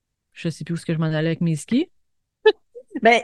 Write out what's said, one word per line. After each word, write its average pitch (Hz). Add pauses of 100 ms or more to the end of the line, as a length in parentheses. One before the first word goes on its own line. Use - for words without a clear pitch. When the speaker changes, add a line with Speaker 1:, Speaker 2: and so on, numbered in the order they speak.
(320)
Speaker 1:
je -
sais 156
plus 170
où 170
est-ce -
que 170
je 156
m'en 160
allais 156
avec 165
mes 165
skis. 269 (540)
Speaker 2:
<laughs> -
Ben, 226